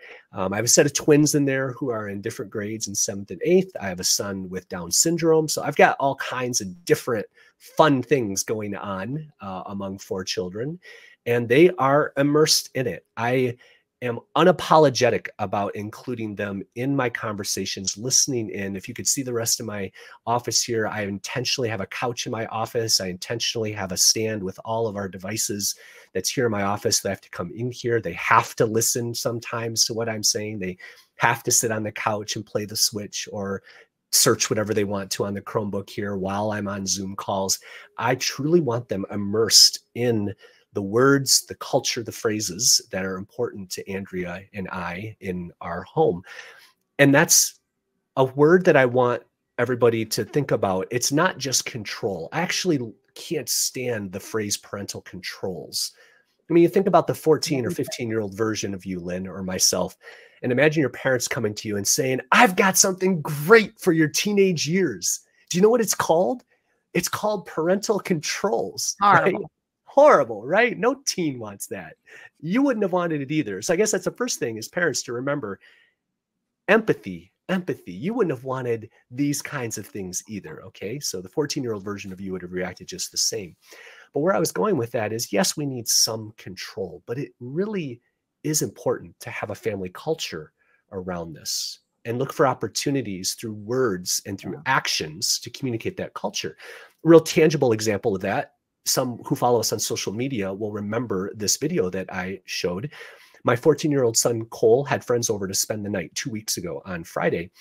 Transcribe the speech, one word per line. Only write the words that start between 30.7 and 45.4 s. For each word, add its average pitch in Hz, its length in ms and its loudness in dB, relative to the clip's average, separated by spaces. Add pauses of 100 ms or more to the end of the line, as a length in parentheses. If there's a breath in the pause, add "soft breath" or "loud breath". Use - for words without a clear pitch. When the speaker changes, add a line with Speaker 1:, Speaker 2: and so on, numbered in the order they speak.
Speaker 1:
have 120 280 2
to 123 80 0
sit 113 200 2
on 107 120 -4
the 104 100 -4
couch 107 420 -4
and 107 100 -8
play 107 200 -6
the 104 100 -8
Switch - 560 -2
or 98 320 -6 (480 loud breath)
search - 380 4
whatever 107 240 0
they 104 100 2
want 98 280 -4
to - 140 -2
on 101 80 -4
the 98 80 -8
Chromebook 101 480 -6
here 101 280 -6
while 98 340 -2
I'm 104 160 -4
on 98 180 -6
Zoom 95 300 -4
calls. 98 420 -2 (400 loud breath)
I 123 180 0
truly 151 440 2
want 120 300 -2
them 98 220 -4
immersed 104 680 4 (160)
in 110 380 0 (400 soft breath)
the 104 80 -2
words, 127 640 4
the - 80 -12
culture, - 480 -2
the - 80 -10
phrases 107 720 0 (100)
that 95 140 -4
are 95 120 -6
important 101 520 -6
to - 200 -10
Andrea 95 520 -6 (120)
and 95 160 -6
I 92 500 -8
in 90 320 -6 (100)